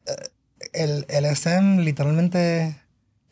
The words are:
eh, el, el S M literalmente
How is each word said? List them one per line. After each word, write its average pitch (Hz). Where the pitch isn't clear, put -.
eh, -
el, 147
el 143
S 147
M 190
literalmente 160